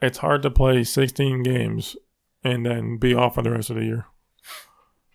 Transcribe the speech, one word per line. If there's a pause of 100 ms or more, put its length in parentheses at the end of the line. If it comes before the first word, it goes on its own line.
it's
hard
to
play
sixteen
games (480)
and
then
be
off
for
the
rest
of
the
year. (1080)